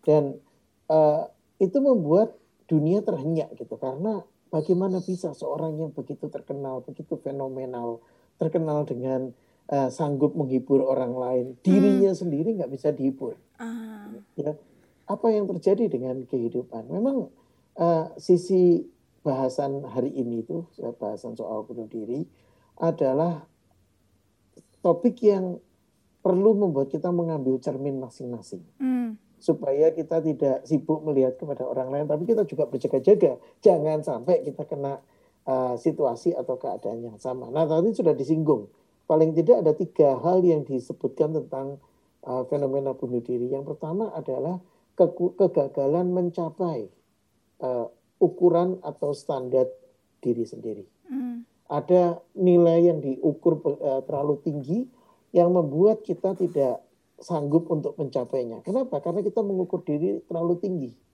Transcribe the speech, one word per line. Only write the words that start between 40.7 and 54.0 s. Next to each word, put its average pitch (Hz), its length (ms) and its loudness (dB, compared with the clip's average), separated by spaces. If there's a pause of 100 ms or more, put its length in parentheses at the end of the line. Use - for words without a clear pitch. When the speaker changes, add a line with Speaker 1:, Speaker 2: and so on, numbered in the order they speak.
Speaker 1:
tentang, 139 400 -8 (480)
eh, 127 240 -4
fenomena 139 480 -2
bunuh 123 240 -4
diri. 123 320 -4
Yang 139 240 -6
pertama 185 400 -4
adalah 143 400 -4 (400)
keku-, 175 400 2
kegagalan 165 720 2
mencapai, 170 800 -2 (720)
eh, 123 260 -2 (300)
ukuran 180 640 4
atau 151 320 -6
standar 127 560 0 (560)
diri 117 240 -2
sendiri. 110 400 -10 (160)
Speaker 2:
Hmm. 247 400 -8 (240)
Speaker 1:
Ada 175 480 2 (160)
nilai 175 560 6
yang 156 160 2
diukur, 151 560 0
eh, 139 480 -2